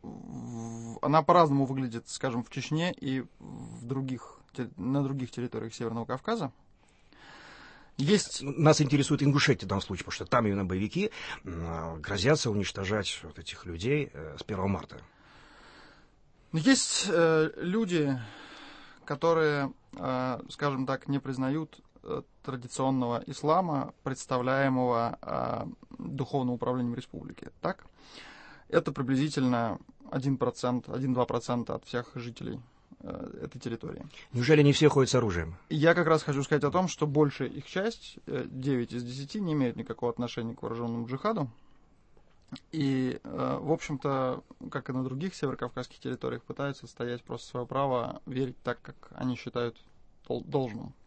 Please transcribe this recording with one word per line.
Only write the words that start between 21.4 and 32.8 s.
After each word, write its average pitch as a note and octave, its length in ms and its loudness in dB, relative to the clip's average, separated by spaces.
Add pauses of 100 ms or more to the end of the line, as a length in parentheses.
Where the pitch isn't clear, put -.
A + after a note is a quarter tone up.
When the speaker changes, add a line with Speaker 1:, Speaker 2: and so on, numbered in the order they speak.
Speaker 1:
э, - 180 -6 (220)
традиционного B2+ 840 0
ислама, D3+ 680 0 (100)
представляемого, B2+ 1160 2
э, A#2 440 -2 (320)
духовным C3 580 -2
управлением B2 400 0
республики. - 540 -12 (120)
Так? - 240 -4 (840)
Это E3 220 4
приблизительно C3 880 2 (320)
один C3+ 260 0
процент, B2 520 0
один-два B2+ 360 2
процента A#2+ 500 -2
от - 100 -8
всех A#2+ 300 -6
жителей, A#2 460 -8 (380)